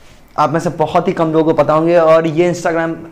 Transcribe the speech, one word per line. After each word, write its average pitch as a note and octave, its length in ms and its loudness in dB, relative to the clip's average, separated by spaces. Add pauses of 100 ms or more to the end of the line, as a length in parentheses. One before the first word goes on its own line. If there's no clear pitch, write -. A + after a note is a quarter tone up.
(380)
आप D3 120 0
में D#3+ 100 -2
से E3+ 100 -4
बहुत E3+ 380 -2
ही F#3 40 0
कम D#3+ 200 -2
लोगों D#3 120 2
को D#3 180 2
पता D3 120 0
होंगे। E3 220 2
और D#3+ 300 4
ये E3+ 260 0
Instagram E3 420 -4 (160)